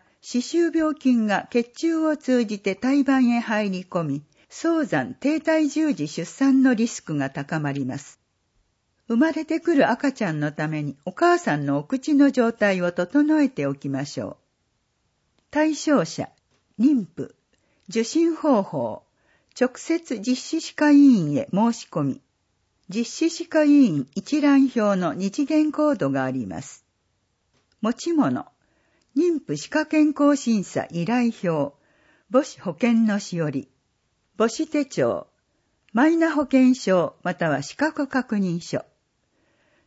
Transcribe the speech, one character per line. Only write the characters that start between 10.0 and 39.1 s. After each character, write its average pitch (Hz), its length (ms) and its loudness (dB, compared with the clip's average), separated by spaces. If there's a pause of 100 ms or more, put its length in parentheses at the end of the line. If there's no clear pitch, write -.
ち 240 140 -6
ゃ 175 60 -4
ん 156 80 -6
の 151 120 -4
た 151 160 -6
め 156 160 -6
に 147 220 -8
お 180 80 -10
母 349 260 2
さ 190 160 -2
ん 147 100 -4
の 143 120 0
お 147 60 -4
口 262 300 -4
の 277 180 4
状 233 200 0
態 196 300 0
を 175 100 0
整 294 500 0
え 269 80 2
て 143 160 -6
お 139 80 -2
き 139 160 -10
ま 139 160 -4
し 139 160 -10
ょ 98 80 -8
う。 - 80 -18 (1120)
対 302 260 0
象 277 280 2
者、 - 260 -8 (500)
妊 240 260 4
婦、 - 300 -12 (520)
受 226 160 -2
診 330 320 0
方 240 280 2
法、 120 400 -8 (560)
直 254 180 0
接 330 420 -6
実 247 160 -2
施 320 260 -8
歯 - 140 -14
科 294 160 4
医 285 60 8
院 214 380 6
へ 123 180 -2
申 220 200 2
し - 160 -12
込 156 140 -4
み、 135 180 -4 (680)
実 233 400 -2
施 - 0 -
歯 - 180 -12
科 311 160 2
医 294 60 4
院 233 440 6
一 285 280 -4
覧 277 220 6
表 214 320 2
の 175 180 -2
二 190 180 -4
次 294 140 -2
元 311 260 2
コ 302 200 0
ー 277 40 0
ド 156 140 -2
が 135 160 -2
あ 131 60 -4
り 127 140 -4
ま 87 160 -10
す。 - 240 -20 (960)
持 226 140 -2
ち 339 200 -6
物、 170 320 0 (720)
妊 330 240 0
婦 - 160 -8
歯 - 140 -12
科 302 160 -2
健 302 320 2
康 285 180 4
診 226 280 0
査 - 280 -4
依 170 140 -4
頼 233 260 0 (120)
表、 160 320 -2 (540)
母 269 140 2
子 - 160 -12
保 175 140 -8
険 226 320 2
の 208 140 0
し 175 220 -6
お 151 80 -2
り、 135 200 -8 (680)
母 226 120 2
子 311 180 -6
手 294 180 -2
帳、 117 420 -2 (680)
マ 262 160 4
イ 330 80 2
ナ 330 160 0
保 294 80 0
険 262 320 4
証 185 500 0
ま 180 120 -4
た 170 140 -2
は 139 120 0
資 - 160 -12
格 302 300 -2
確 247 280 -4
認 180 240 -2
書。 - 240 -8 (1040)